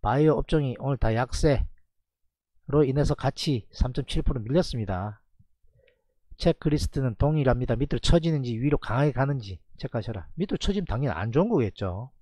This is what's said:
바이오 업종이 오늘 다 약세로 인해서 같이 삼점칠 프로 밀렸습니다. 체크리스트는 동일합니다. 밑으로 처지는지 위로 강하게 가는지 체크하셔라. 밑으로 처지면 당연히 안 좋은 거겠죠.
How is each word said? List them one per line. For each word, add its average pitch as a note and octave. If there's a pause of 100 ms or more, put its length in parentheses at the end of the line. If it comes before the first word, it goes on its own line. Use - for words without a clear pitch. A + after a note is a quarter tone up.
바이오 C#3+
업종이 D3
오늘 C3+
다 A2
약세로 B2+ (1200)
인해서 C#3+
같이 C3+
삼점칠 B2+
프로 C3+
밀렸습니다. G#2 (1120)
체크리스트는 C#3+
동일합니다. B2+
밑으로 A#2+
처지는지 D3
위로 C#3+
강하게 C3
가는지 B2+ (160)
체크하셔라. G#2+
밑으로 F#3+
처지면 F#3+
당연히 A#2
안 G#2+
좋은 D#3+
거겠죠. A2 (100)